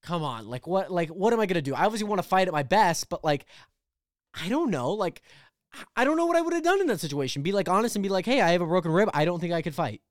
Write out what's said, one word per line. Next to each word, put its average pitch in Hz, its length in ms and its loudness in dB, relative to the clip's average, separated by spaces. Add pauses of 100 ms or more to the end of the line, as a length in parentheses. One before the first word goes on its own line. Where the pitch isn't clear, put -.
come 165 200 -4
on, 117 240 -6
like, 123 220 -10
what, 185 240 -2
like, 170 160 -2
what 190 240 0
am 226 80 0
I 208 60 0
gonna 175 140 0
do? 135 140 -4
I 147 100 0
obviously 214 220 0
wanna 202 160 -2
fight 190 240 2
at 180 60 -4
my 151 100 0
best, 180 460 2
but, - 160 -8
like, 147 220 0 (880)
I 160 140 -8
don't 285 220 0
know. 139 220 -2
Like, 202 300 -4 (760)
I 240 80 4
don't 302 120 2
know 339 100 2
what 339 100 2
I 339 60 4
would 339 120 -2
have 330 80 -2
done 370 180 2
in 370 60 2
that 214 140 0
situation. 139 420 -4
Be, 170 80 -2
like, 196 180 0
honest 214 280 2
and 202 80 -2
be 196 40 -2
like, 190 160 0
"Hey, 254 160 2
I 170 100 4
have 175 100 4
a 175 60 -2
broken 170 260 0
rib. 202 200 4
I 151 120 2
don't 170 160 -2
think 170 120 -4
I 165 100 -2
could 160 120 -6
fight." 107 260 -4 (100)